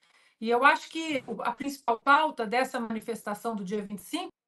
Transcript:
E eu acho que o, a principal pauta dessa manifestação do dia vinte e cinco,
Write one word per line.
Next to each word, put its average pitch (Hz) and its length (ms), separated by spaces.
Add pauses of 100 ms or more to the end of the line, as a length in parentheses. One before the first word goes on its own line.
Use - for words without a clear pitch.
(420)
E 226 80
eu 240 160
acho 294 240
que 320 380
o, 220 160
a - 80
principal 269 480
pauta 285 460
dessa 254 340
manifestação 220 760
do 202 80
dia 202 200
vinte 202 160
e - 40
cinco, 339 300 (140)